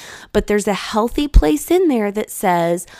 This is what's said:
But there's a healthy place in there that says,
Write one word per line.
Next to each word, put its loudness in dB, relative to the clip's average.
But 0
there's 0
a 0
healthy -2
place 2
in 4
there 0
that -6
says, 0